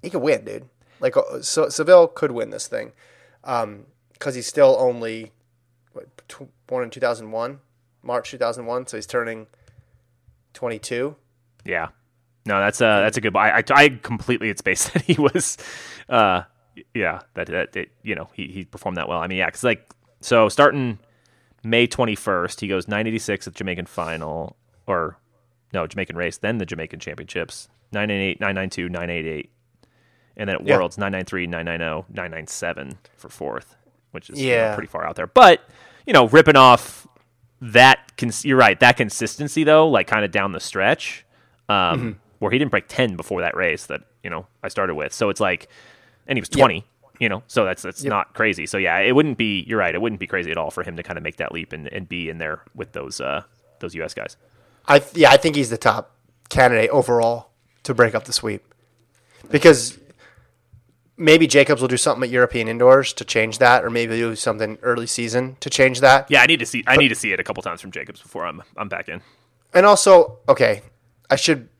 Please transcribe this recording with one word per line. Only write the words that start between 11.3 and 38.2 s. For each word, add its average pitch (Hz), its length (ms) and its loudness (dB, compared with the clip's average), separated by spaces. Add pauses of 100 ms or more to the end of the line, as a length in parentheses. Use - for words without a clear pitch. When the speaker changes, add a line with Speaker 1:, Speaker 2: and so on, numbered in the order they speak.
Speaker 2:
Yeah. 82 220 -6 (580)
No, 101 140 -2
that's 101 200 -2
a, 123 40 2 (180)
that's 107 160 -2
a - 20 -4
good, 104 160 -4
I, 104 220 2
I, 113 140 -2
I 143 160 6 (140)
completely 113 460 -6
had 98 100 -8
spaced - 340 -4
<laughs> - 20 -20
that - 80 -2
he 170 180 0
was, 147 380 -2 (500)
uh, 101 340 2 (520)
yeah, 90 260 -4 (140)
that, 87 140 -10
that, 87 280 -6
it, - 140 -10 (120)
you 104 120 -8
know, 80 180 -12
he, 87 140 -14
he 90 180 -14
performed - 320 -12
that 82 120 -8
well. 85 100 -6
I 82 80 -6
mean, 92 120 -8
yeah, 85 120 -2
'cause, - 140 -16
like, 120 260 -4 (320)
so 113 260 2
starting 139 500 0 (640)
May 117 240 2
twenty-first, 101 720 -4
he 101 80 -10
goes 95 200 -6
nine 107 180 -6
eighty-six 110 400 -8
at 90 80 -16
Jamaican 92 320 -10
final, 80 680 -10 (300)
or, 85 320 -6 (560)
no, 85 120 -6
Jamaican 90 300 -12
race, 85 220 -8
then 110 200 -6
the 95 80 -8
Jamaican 82 340 -14
championships, 80 680 -14 (240)
nine 104 180 -6
eight 98 200 -4
eight, - 100 -10
nine 98 140 -4
nine 95 160 -8
two, 90 180 -10
nine 87 220 -8
eight 85 160 -8
eight, 78 240 -12 (880)
and 104 100 -8
then 92 80 -4
at - 100 -10
Speaker 1:
Yeah. 139 120 2
Speaker 2:
Worlds, 87 180 -4
nine 98 160 -6
nine 92 140 -8
three, 90 200 -8
nine 85 200 -10
nine 85 160 -8
oh, 80 260 -8
nine 87 220 -12
nine 80 160 -16
seven 76 520 -12 (180)
for - 120 -20
fourth, - 480 -14 (360)
which - 180 -20
is, 147 100 -14
you 131 100 -2
know, 123 60 2
Speaker 1:
Yeah. 110 180 0
Speaker 2:
pretty 104 140 -10
far 80 180 -10
out 80 100 -10
there. - 100 -8
But, 202 340 8 (460)
you 277 60 -4
know, 127 160 6
ripping 147 280 8
off 127 500 6 (540)
that, 123 560 4
cons-, - 280 -6